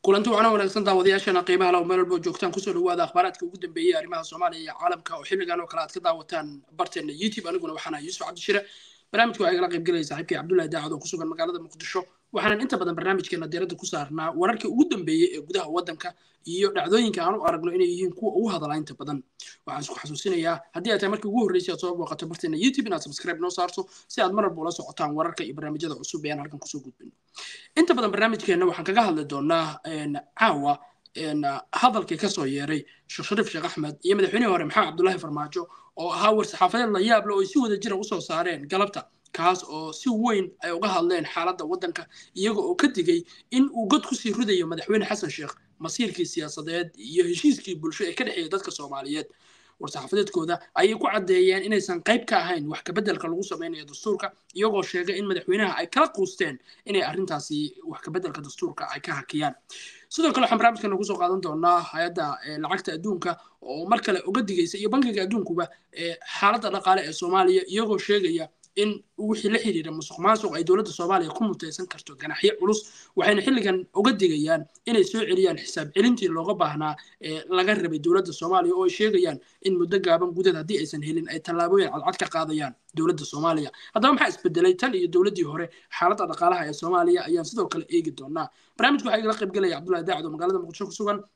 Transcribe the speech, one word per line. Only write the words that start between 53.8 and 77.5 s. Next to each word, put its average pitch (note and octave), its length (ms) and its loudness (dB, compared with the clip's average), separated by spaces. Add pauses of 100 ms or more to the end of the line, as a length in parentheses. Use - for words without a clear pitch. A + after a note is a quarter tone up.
dastuurka, F#3 480 -6 (240)
iyagoo G3+ 260 2
sheegay F3+ 380 -2
in G#3 80 -2
madaxweynaha F#3 480 0
ay E3 160 -2
kala D4+ 240 4
quusteen F3+ 400 -2 (320)
inay G3 160 2
arrintaasi D3+ 800 -4
wax - 160 -12
ka - 100 -10
beddelka D#3 300 -6
dastuurka - 480 -8
ay C#3+ 160 -8
ka F3 160 -6
hakiyaan. D3 320 -4 (560)
Sidoo D#4 240 2
kale B3+ 160 4
waxaan A#3 100 4
barnaamijkan A3 380 4
ugu G3+ 80 -2
soo G3 160 -4
qaadan F#3 240 2
doonaa E3+ 360 4 (120)
hay'adda, E3 320 -2 (240)
eh, D3+ 100 -8
lacagta D#3+ 380 -4
adduunka E3+ 400 -2 (240)
oo D3 240 -8
mar A3+ 160 4
kale F#3 240 0
uga G3+ 180 0
digaysa F#3 380 0
iyo G#3 80 -2
bangiga A3+ 400 2
adduunkuba, F3 400 -2 (240)
eh, E3+ 240 -6 (240)
xaaladda G#3+ 320 2
dhaqaale F#3 320 2
ee D#3+ 80 -8
Soomaaliya, F#3 560 4
iyagoo G#3+ 300 0
sheegaya E3+ 500 0 (280)
in G#3 260 0 (140)
wixii G#3+ 320 -2
la A3 100 2
xiriira E3 320 -2
musuqmaasuq F3+ 640 0
ay E3 100 -2
dowladda F#3 280 2
Soomaaliya F3 400 0
ku A3+ 120 -2
mutaysan F3+ 440 -4
karto - 260 -16
ganaaxyo D3+ 460 0
culus, - 560 0
waxayna G#3 260 4
xilligan G3+ 440 2 (100)
uga A3 160 6
digayaan D#3+ 540 2 (180)
inay A3+ 200 4
soo A3 200 0
celiyaan F#3 320 4
xisaab D3+ 400 -6
celintii G#3+ 320 4
looga E3 260 0
baahnaa D3+ 400 0 (260)
ee D#3 280 -8
laga F#3 260 4